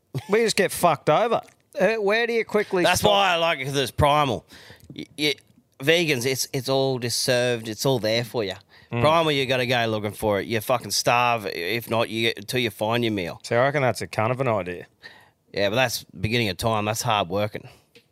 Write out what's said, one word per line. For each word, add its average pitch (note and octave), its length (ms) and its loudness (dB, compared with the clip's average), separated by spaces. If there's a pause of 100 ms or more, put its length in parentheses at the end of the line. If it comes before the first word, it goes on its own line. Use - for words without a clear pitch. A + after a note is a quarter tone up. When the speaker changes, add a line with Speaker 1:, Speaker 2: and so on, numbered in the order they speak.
(280)
Speaker 1:
We A3 160 4
just G3+ 120 0
get F3+ 140 2
fucked - 400 2
over. G3+ 300 2 (400)
Uh, G#3 140 4
where A3 340 0
do A#3 60 -2
you A3+ 100 0
quickly G3 400 0
Speaker 2:
That's F3+ 160 4
Speaker 1:
stop? G#3 100 2
Speaker 2:
why G3 220 4
I E3+ 40 2
like E3 220 0
it, C3 60 -8
'cause C#3 120 -4
it's C3 140 0
primal. C#3+ 560 2 (480)
Y-, - 120 -14 (120)
y-, D3 160 0 (480)
vegans, D3+ 420 2
it's, C3+ 280 -2
it's C3 160 -6
all C3+ 320 0
just A#2+ 220 -4
served. B2 460 0
It's G#2+ 160 -6
all C3+ 140 2
there A2 240 0
for A#2 220 -4
you. F#2 100 -6 (380)
Speaker 1:
Mm. A#2+ 80 -2
Speaker 2:
Primal, D#3 320 2
you C#3 140 0
gotta B2+ 200 0
go A#2+ 200 0
looking G#2+ 260 -4
for G#2 260 0
it. F#2 80 -4
You G#2+ 140 -2
fucking A2+ 320 -2
starve. A#2+ 540 0
If G2+ 440 -6
not, A2+ 200 0
you A2+ 180 0
get, - 100 -4
until A2+ 220 -4
you A#2 100 0
find A2+ 320 -2
your A2+ 100 0
meal. F2 300 -4
Speaker 1:
See, - 140 -2
I A#2+ 80 4
reckon C#3 180 0
that's A#2+ 200 0
a G2 40 -8
cunt A2 240 0
of B2+ 100 -4
an C3+ 60 -2
idea. F2+ 400 -4 (680)
Speaker 2:
Yeah, G2+ 180 0
but G#2+ 60 -2
that's B2+ 280 -2
beginning A2 460 -2
of F2 80 -6
time. A2 260 0
That's G#2+ 180 -4
hard G#2 260 0
working. G2+ 400 -4 (440)